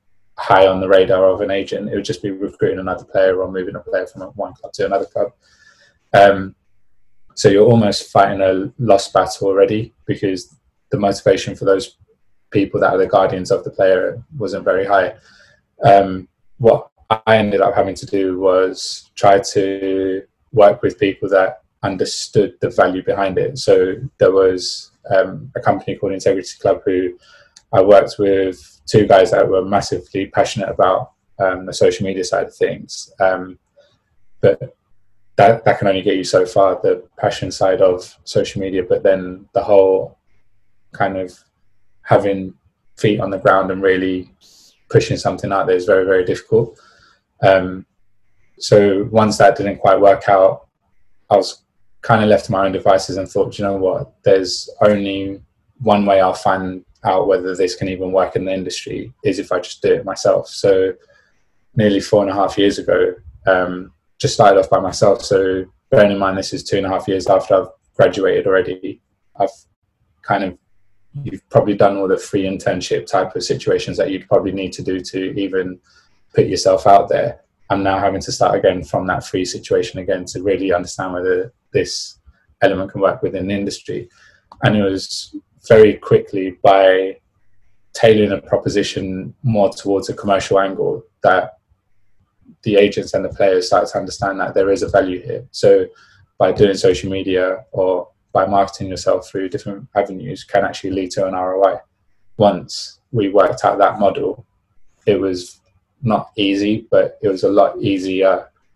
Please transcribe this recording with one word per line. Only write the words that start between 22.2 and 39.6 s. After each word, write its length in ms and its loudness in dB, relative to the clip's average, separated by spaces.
the 100 -4
value 340 0
behind 340 -2
it. 200 -4
So 360 2
there 140 6
was, 580 0
um, 400 -2
a 60 -6
company 340 -2
called 180 -4
Integrity 460 -4
Club 260 -2
who 320 -2
I 100 0
worked 360 4
with 560 -2
two 200 2
guys 240 6
that 180 2
were 160 0
massively 640 -4
passionate 420 -2
about, 440 0
um, 280 -2
the 60 -12
social 340 0
media 180 -4
side 220 -4
of 80 -20
things. 640 -8
Um, 380 -2
but 360 0
that, 280 4
that 140 2
can 100 -2
only 140 0
get 140 0
you 80 -4
so 220 0
far, 360 0
the 200 0
passion 320 -4
side 300 -2
of 440 0
social 360 -4
media, 220 -4
but 200 -2
then 500 -2
the 100 -2